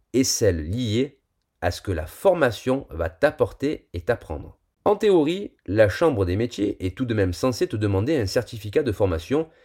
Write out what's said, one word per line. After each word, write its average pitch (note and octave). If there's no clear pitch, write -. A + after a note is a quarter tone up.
est B2+
celle E2+
liée A#2+
à F2+
ce -
que G2+
la D#2
formation C#3
va E2
t'apporter -
et E2+
t'apprendre. -
En G#3
théorie, F#3+
la G#2
Chambre A#2
des F2+
métiers G2
est F#2
tout C3
de A2+
même F#2
censée C3
te -
demander G#2
un A#2
certificat A2+
de B2
formation G2+